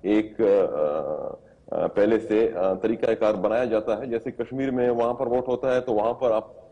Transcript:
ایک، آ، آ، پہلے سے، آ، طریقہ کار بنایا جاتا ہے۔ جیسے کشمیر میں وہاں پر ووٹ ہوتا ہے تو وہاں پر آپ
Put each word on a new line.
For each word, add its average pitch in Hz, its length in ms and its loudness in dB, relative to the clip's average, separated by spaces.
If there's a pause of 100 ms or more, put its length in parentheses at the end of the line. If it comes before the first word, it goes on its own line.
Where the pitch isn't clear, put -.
ایک، 107 400 0
آ، 76 1300 0
آ، 80 120 0
پہلے 104 320 2
سے، 107 360 2
آ، 92 180 0
طریقہ 110 380 -2
کار 110 220 2
بنایا 107 320 0
جاتا 110 360 -2
ہے۔ 135 40 -8
جیسے 117 260 -4
کشمیر 131 400 -4
میں 123 180 2
وہاں 117 240 2
پر 123 140 -4
ووٹ 127 200 0
ہوتا 127 280 0
ہے 127 60 2
تو 123 120 -2
وہاں 110 200 2
پر 120 180 0
آپ - 300 -4 (100)